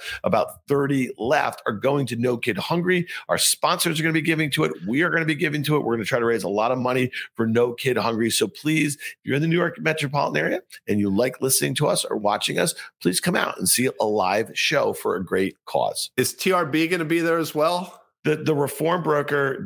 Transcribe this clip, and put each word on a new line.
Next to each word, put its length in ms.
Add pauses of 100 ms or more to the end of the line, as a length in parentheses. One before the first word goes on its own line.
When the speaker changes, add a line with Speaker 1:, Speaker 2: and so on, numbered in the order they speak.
(240)
Speaker 1:
about 420
thirty 520
left, 480
are 60
going 340
to 100
No 200
Kid 220
Hungry. 480 (220)
Our 100
sponsors 640
are 20
gonna 100
be 80
giving 300
to 140
it. 80 (120)
We 180
are 80
gonna 140
be 120
giving 260
to 140
it. 80
We're 100
gonna 100
try 140
to 80
raise 160
a 60
lot 240
of 60
money 340 (240)
for 100
No 280
Kid 220
Hungry. 360
So 160
please, 480
if 260
you're 140
in 60
the 60
New 80
York 220
metropolitan 680
area 180 (260)
and 100
you 160
like 260
listening 360
to 100
us 180
or 120
watching 420
us, 160 (260)
please 200
come 160
out 200
and 120
see 200 (120)
a 40
live 500
show 380
for 220
a 100
great 300 (100)
cause. 520
Speaker 2:
Is 180
T 160
R 220
B 160
gonna 160
be 160
there 180
as 160
well? 460 (240)
Speaker 1:
The, 120
the 180
reform 480
broker 640